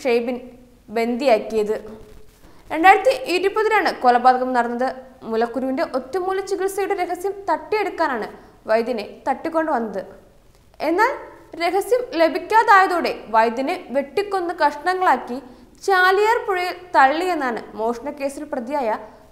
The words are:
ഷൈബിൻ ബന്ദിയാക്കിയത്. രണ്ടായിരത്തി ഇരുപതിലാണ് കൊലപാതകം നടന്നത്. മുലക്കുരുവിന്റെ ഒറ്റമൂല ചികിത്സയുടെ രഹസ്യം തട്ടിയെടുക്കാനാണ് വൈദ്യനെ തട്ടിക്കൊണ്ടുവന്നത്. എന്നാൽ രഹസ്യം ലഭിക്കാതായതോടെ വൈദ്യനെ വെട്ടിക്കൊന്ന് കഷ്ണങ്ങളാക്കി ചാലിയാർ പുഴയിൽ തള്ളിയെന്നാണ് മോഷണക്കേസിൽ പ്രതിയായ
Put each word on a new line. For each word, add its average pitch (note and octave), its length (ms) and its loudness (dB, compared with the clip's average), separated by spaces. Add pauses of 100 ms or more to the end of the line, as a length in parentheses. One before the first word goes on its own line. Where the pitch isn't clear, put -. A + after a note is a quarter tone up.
ഷൈബിൻ A#3+ 380 0 (580)
ബന്ദിയാക്കിയത്. A3 800 0 (960)
രണ്ടായിരത്തി G4 400 6 (220)
ഇരുപതിലാണ് G4+ 580 2 (100)
കൊലപാതകം B3+ 540 4
നടന്നത്. A#3+ 320 0 (400)
മുലക്കുരുവിന്റെ C4 540 -2 (140)
ഒറ്റമൂല F#4 420 -4 (100)
ചികിത്സയുടെ F#4+ 500 -4
രഹസ്യം F4+ 340 -4 (160)
തട്ടിയെടുക്കാനാണ് D#4 800 -2 (420)
വൈദ്യനെ A3+ 340 0 (220)
തട്ടിക്കൊണ്ടുവന്നത്. C4 760 -2 (880)
എന്നാൽ G4+ 240 2 (520)
രഹസ്യം G4 380 0 (200)
ലഭിക്കാതായതോടെ F4+ 880 4 (240)
വൈദ്യനെ A#3 400 2 (200)
വെട്ടിക്കൊന്ന് F4+ 640 -2
കഷ്ണങ്ങളാക്കി D4+ 760 0 (480)
ചാലിയാർ G4 520 4 (100)
പുഴയിൽ F4+ 260 -2 (220)
തള്ളിയെന്നാണ് C#4+ 640 2 (180)
മോഷണക്കേസിൽ C#4 640 -6 (100)
പ്രതിയായ B3+ 440 -4 (340)